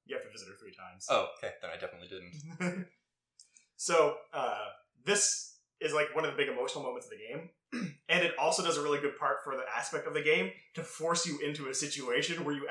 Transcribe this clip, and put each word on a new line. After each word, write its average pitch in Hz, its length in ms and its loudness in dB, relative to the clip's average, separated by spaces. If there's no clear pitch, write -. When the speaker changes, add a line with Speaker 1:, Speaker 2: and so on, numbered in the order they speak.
Speaker 1:
You - 100 -6
have - 80 -4
to - 60 -14
visit - 200 -14
her - 60 -16
three 101 200 -18
times. 92 340 -14
Speaker 2:
Oh, 113 200 4
okay. 110 240 -6
Then 87 80 -6
I 85 60 -8
definitely 90 300 -10
didn't. 175 840 -6
Speaker 1:
<laughs> - 60 -20
So, 165 360 6
uh, 110 320 -2
this - 540 2
is, 151 140 0
like, 151 220 2
one 156 100 2
of 147 60 2
the 139 60 -6
big 139 120 4
emotional 131 340 -2
moments 123 240 -6
of - 40 -14
the 101 60 -14
game. 113 320 -10
<clears throat> 156 200 -2
And 175 140 6
it 165 160 4
also 160 240 4
does 165 140 2
a 147 40 0
really 147 200 2
good - 180 -2
part 139 240 2
for 135 140 -4
the 131 60 -4
aspect 147 320 -2
of 147 60 -6
the 151 80 0
game 170 280 4
to 165 80 -6
force - 420 0
you 151 160 -4
into 147 260 -4
a 131 60 -4
situation 143 720 0
where 147 100 0
you 139 160 -4